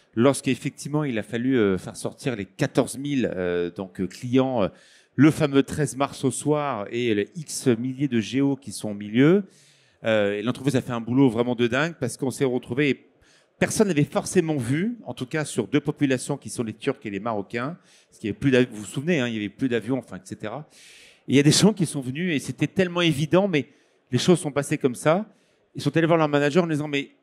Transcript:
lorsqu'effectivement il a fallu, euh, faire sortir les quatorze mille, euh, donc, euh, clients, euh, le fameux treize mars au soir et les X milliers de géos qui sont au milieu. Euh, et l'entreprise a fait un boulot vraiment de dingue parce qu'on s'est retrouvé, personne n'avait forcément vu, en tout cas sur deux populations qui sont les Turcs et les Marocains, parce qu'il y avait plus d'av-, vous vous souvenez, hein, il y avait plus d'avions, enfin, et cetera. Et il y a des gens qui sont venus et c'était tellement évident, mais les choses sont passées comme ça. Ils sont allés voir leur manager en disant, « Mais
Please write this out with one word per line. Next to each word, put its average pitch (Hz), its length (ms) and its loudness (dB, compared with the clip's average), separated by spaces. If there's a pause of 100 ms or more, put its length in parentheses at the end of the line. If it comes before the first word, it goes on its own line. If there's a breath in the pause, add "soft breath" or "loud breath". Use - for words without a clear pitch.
(160 soft breath)
lorsqu'effectivement 139 920 0
il 120 120 -4
a 101 60 -4
fallu, 123 340 -2
euh, 98 200 4
faire 110 180 -10
sortir - 400 -6
les 101 100 -8
quatorze - 520 -2
mille, 135 380 -2
euh, 87 360 -2
donc, 95 300 -10
euh, 90 60 -2
clients, 127 560 0
euh, 90 40 2 (480 soft breath)
le 139 140 6
fameux 139 320 2
treize 139 340 -4
mars 135 280 -6
au 131 80 0
soir 143 580 -4
et 117 240 0
les 101 220 -2
X - 320 -6
milliers 127 400 0
de 117 120 0
géos 131 360 0
qui - 160 -14
sont 107 180 -10
au 104 60 -6
milieu. 127 480 4 (600 soft breath)
Euh, 104 360 2
et - 20 -6
l'entreprise 127 340 -2
a 120 60 2
fait - 100 -8
un 117 80 -4
boulot 123 300 4
vraiment 120 240 0
de 120 140 0
dingue 143 320 -2
parce 117 180 -6
qu'on 131 140 -4
s'est 139 140 -2
retrouvé, 123 680 -2 (480 soft breath)
personne 202 300 2
n'avait 143 160 2
forcément 165 520 -2
vu, 156 480 -2
en 127 80 -10
tout 127 140 -10
cas 156 180 -4
sur 110 220 -4
deux 147 140 2
populations 143 540 -2
qui 110 140 -14
sont 120 140 -6
les 110 100 -6
Turcs - 320 -4
et 107 60 -8
les 95 80 -4
Marocains, 117 580 -6 (320 soft breath)
parce - 100 -20
qu'il 110 80 -6
y 101 40 -2
avait 101 80 -8
plus 139 100 2
d'av-, 127 220 6
vous 107 60 -12
vous 104 80 -10
souvenez, 156 340 -2
hein, 120 80 0
il 117 80 -4
y - 20 -4
avait 104 120 -4
plus 135 200 -4
d'avions, 117 300 -2
enfin, - 180 -14
et - 60 -14
cetera. 113 440 -12 (600 loud breath)
Et 123 60 -2
il - 20 8
y 135 40 8
a 143 40 6
des 151 80 8
gens 202 220 6
qui 180 120 -2
sont 143 160 -6
venus 151 340 -4
et 131 40 0
c'était 131 260 -6
tellement 175 360 -2
évident, 170 460 2
mais 151 220 0 (420 soft breath)
les 127 80 2
choses 175 200 4
sont 147 120 -6
passées 139 260 -2
comme 127 160 0
ça. 170 340 2 (480 soft breath)
Ils 131 60 -10
sont 135 140 -2
allés 165 100 2
voir 165 140 4
leur 156 80 2
manager 147 360 2
en 170 40 -2
disant, « 151 200 -2
Mais 143 240 -4 (120)